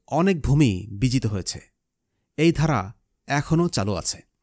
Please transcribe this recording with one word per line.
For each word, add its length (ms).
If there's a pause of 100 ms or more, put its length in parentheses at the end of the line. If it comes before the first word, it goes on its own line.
অনেক 340
ভূমি 500
বিজিত 340
হয়েছে। 360 (760)
এই 140
ধারা 420 (340)
এখনও 420
চালু 240
আছে।" 280 (220)